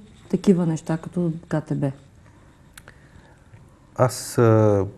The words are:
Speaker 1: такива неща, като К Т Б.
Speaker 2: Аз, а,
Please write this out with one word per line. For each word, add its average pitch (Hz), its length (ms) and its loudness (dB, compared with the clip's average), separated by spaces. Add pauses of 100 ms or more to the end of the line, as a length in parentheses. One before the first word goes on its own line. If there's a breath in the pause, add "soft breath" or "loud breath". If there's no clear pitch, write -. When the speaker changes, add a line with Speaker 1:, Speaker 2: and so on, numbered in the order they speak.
(300)
Speaker 1:
такива 180 360 2
неща, 160 300 -4
като 170 360 -6 (160)
К 156 120 -4
Т 147 140 -8
Б. 143 160 -4 (2000 soft breath)
Speaker 2:
Аз, - 420 -2
а, 110 460 4 (140)